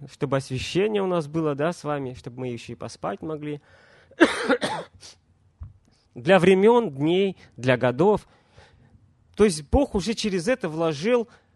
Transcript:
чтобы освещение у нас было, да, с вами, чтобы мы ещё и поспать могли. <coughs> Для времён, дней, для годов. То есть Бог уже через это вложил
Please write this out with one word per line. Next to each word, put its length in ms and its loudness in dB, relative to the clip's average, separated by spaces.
чтобы 260 -2
освещение 640 -2
у 20 -2
нас 220 -2
было, 260 -2
да, 180 -2
с 120 -14
вами, 300 -6
чтобы 260 -14
мы 80 -6
ещё 240 -10
и 40 -14
поспать 460 -10
могли. 380 -8
<coughs> 80 6
Для 240 4
времён, 500 6
дней, 460 0
для 200 2
годов. 500 2
То 100 4
есть 260 0
Бог 240 2
уже 200 -2
через 340 -4
это 220 -2
вложил 580 0